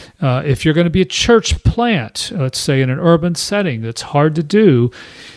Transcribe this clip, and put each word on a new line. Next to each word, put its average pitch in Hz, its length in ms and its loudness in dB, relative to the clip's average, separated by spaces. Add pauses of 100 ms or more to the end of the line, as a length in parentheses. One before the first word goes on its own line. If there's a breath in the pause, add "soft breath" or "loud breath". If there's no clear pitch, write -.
(200 loud breath)
Uh, 131 240 0
if 139 220 -2
you're 156 80 4
gonna 170 160 2
be 175 120 0
a 180 40 2
church - 580 0
plant, 220 720 -2
let's 131 220 -4
say 135 240 0
in 131 80 0
an 131 100 -4
urban 170 360 2
setting 170 480 -4
that's 113 180 -8
hard 151 320 0
to 165 80 -2
do, 147 480 4 (460 loud breath)